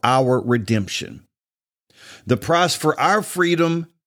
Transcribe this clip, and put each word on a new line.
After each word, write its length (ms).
our 380
redemption. 880
The 120
price 360
for 240
our 220
freedom 680